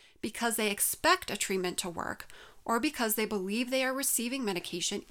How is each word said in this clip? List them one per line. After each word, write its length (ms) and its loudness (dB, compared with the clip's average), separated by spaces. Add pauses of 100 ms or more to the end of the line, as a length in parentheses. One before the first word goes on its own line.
(200)
because 360 0
they 140 2
expect 600 2
a 60 -2
treatment 420 0
to 100 -4
work 380 -6 (380)
or 160 2
because 340 2
they 100 2
believe 460 0
they 140 2
are 100 0
receiving 500 0
medication 680 -2